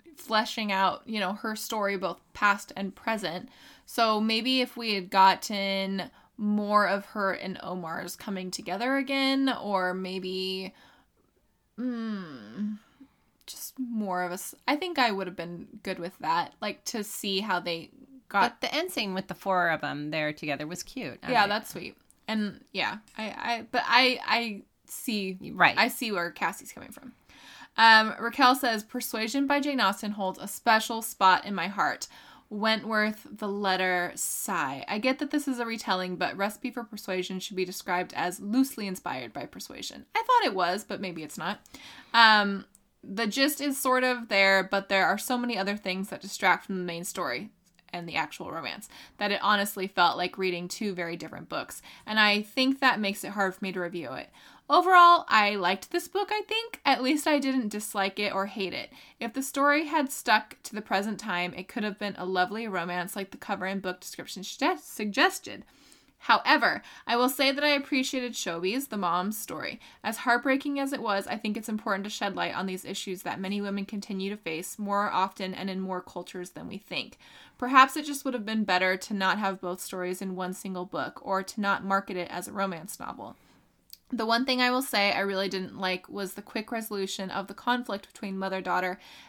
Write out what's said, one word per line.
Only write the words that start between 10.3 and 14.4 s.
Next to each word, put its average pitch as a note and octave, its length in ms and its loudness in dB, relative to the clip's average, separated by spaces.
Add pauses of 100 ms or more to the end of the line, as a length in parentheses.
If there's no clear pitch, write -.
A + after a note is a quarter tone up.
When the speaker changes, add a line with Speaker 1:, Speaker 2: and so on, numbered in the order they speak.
Speaker 1:
hmm, G#3 1000 -6 (720)
just - 320 -12
more G#3+ 440 -2
of F3+ 80 -2
a F3 40 -4
s-, - 200 -10 (120)